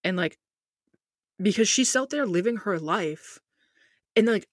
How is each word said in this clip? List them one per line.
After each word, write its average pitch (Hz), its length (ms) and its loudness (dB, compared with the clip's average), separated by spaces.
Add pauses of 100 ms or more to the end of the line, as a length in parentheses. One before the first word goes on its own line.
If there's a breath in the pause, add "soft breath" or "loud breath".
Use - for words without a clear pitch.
And, 185 120 -2
like, 170 220 -4 (1040)
because 208 260 4
she's - 280 2
out 262 140 0
there 294 160 -2
living 202 320 0
her 196 220 -4
life. 156 600 -4 (760)
And, 220 120 6
like, 214 240 -2